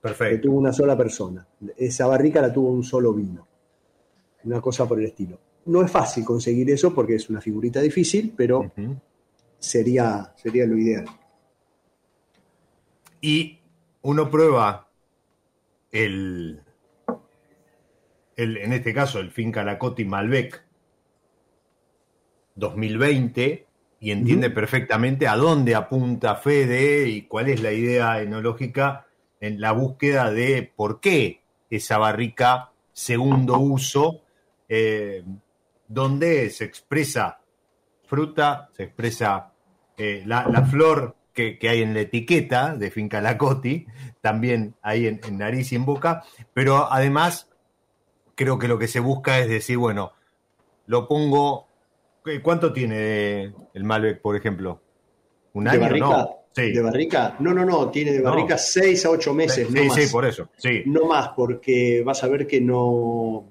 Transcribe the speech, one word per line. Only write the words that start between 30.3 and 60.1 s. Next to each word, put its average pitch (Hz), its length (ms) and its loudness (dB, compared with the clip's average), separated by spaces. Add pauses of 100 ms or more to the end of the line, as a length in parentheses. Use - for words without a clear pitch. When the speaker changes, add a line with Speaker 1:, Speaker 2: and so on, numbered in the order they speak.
Speaker 1:
de 123 440 0
por 107 240 -4
qué 143 420 0 (280)
esa 110 280 -2
barrica 117 720 0 (220)
segundo 127 680 0
uso, 139 600 0 (480)
eh, 107 540 -2 (640)
donde 135 600 0
se - 160 -8
expresa 123 760 -4 (640)
fruta, 147 680 -2
se 98 100 -12
expresa, 107 680 -4 (460)
eh, 101 280 -6
la, 120 220 0
la 120 160 4
flor 139 520 2 (180)
que, 113 260 -4
que 113 100 -2
hay 117 120 2
en 107 120 -2
la 107 80 0
etiqueta 131 720 0
de 101 140 -6
Finca 107 300 -6
La 113 180 0
Coti, 135 480 -2 (360)
también 110 600 -2
ahí 113 260 -2
en, 107 200 -4
en 101 100 -8
nariz 123 360 -4
y - 20 -4
en 127 100 -2
boca, 160 380 -2 (300)
pero 139 380 2
además 139 580 2 (840)
creo 135 220 0
que 127 120 -2
lo 113 100 2
que 113 80 -2
se 120 140 -2
busca 135 380 2
es 120 100 0
decir, 113 280 -2
bueno, 104 360 -2 (760)
lo 120 200 0
pongo, 143 600 2 (560)
¿cu-, 147 180 -8
cuánto 165 300 2
tiene 107 840 -2 (200)
el 98 100 -8
Malbec, 107 380 0
por 104 140 -2
ejemplo? 95 460 -6 (720)
¿Un 101 120 -4
Speaker 2:
¿De 120 60 2
Speaker 1:
año? 120 100 4
Speaker 2:
barrica? 135 260 2
Speaker 1:
No. 131 220 0 (260)
Sí. 117 160 0
Speaker 2:
¿De 117 100 0
barrica? 123 580 0
No, 170 140 0
no, 180 120 2
no, 156 240 2
tiene 147 240 -2
de 135 60 2
Speaker 1:
No. 127 100 2
Speaker 2:
barrica 160 280 2
seis 185 480 2
a 165 40 4
ocho 160 240 2
meses, 131 340 0
Speaker 1:
Sí, 123 60 -2
Speaker 2:
no 139 200 4
Speaker 1:
sí, 147 100 4
Speaker 2:
más. 135 80 2